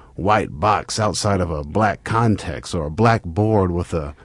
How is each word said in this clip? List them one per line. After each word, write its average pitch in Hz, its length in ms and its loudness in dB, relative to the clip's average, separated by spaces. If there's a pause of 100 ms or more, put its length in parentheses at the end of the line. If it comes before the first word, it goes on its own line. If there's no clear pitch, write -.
(160)
white 101 340 0
box 95 500 -2
outside 101 400 0
of 85 100 -2
a 76 140 -4
black 98 400 0
context 110 720 0
or 80 120 -2
a 78 40 -4
black 110 340 2
board 98 460 2
with 87 240 -4
a 73 200 -4 (100)